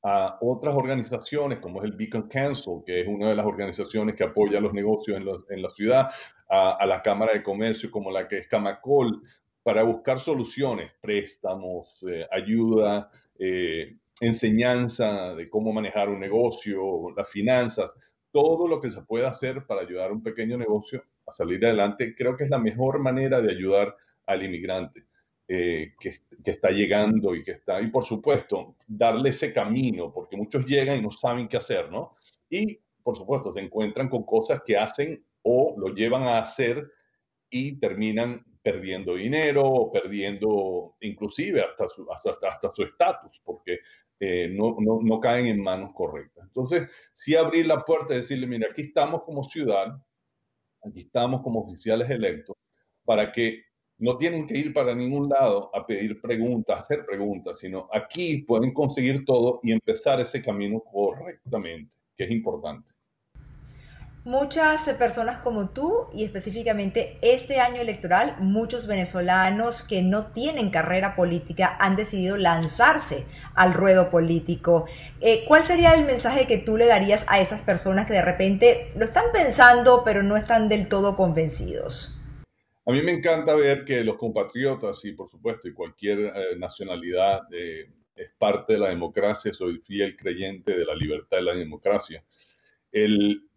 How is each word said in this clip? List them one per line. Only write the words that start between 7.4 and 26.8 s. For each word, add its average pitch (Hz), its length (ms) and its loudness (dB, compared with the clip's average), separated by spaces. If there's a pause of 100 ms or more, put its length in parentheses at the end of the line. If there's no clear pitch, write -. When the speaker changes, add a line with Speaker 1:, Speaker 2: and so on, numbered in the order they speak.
Speaker 1:
Comercio, 110 480 -4
como 98 200 -6
la 95 160 -4
que 98 120 -6
es 90 100 -12
Camacol, 113 720 0 (400)
para - 200 2
buscar 131 360 0
soluciones, 131 720 -4 (120)
préstamos, 95 1080 -6
eh, 82 220 -6
ayuda, 104 760 0 (280)
eh, 90 560 -4 (240)
enseñanza 113 1160 0
de 82 160 -12
cómo 107 200 -2
manejar 107 380 -2
un 101 100 -4
negocio, 98 960 -2
las 101 140 -6
finanzas, 113 680 -2 (380)
todo 160 340 2
lo 160 140 0
que 131 100 -6
se 107 120 -14
pueda 120 260 -4
hacer 131 380 -8
para 98 160 -4
ayudar 90 260 -8
a 101 60 -6
un 110 80 -10
pequeño 113 340 -6
negocio 110 480 -4 (220)
a - 60 -18
salir 90 320 -2
adelante, 110 520 0
creo 127 220 -2
que 147 60 -4
es 135 60 -2
la 139 80 0
mejor 123 420 0
manera 131 420 2
de 104 100 2
ayudar 98 420 0 (320)
al 95 160 -2
inmigrante, 92 640 -8 (420)
eh, 87 540 -2
que, - 140 -10 (280)
que 95 100 -4
está - 180 2
llegando 104 640 2